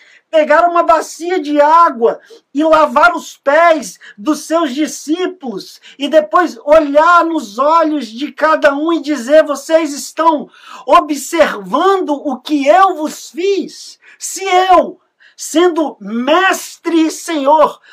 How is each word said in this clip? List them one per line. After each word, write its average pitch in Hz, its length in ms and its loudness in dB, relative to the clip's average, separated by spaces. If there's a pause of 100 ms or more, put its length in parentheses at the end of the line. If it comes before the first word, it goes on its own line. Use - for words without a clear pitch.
(300)
pegar 311 380 2
uma 339 160 0
bacia 330 560 -2
de 294 220 0
água 294 580 2 (340)
e 277 80 -2
lavar 311 540 2
os - 220 -12
pés 302 600 0 (200)
dos 233 240 -4
seus 311 340 -4
discípulos, 294 1040 -8 (180)
e 285 120 -6
depois 311 560 0
olhar 311 580 4
nos 269 340 -6
olhos 302 500 0
de 233 260 -10
cada 294 420 0
um 302 160 -4
e 311 100 -2
dizer: 285 440 2
"Vocês 294 480 -2
estão 294 560 -4 (360)
observando 294 1200 0
o 277 320 -4
que 277 260 -2
eu 359 280 4
vos - 340 -10
fiz? 359 680 -6 (220)
Se - 240 -12
eu, 370 560 2 (380)
sendo 311 640 -2
mestre 320 1040 -2
e 302 40 -4
senhor, 294 680 -2 (140)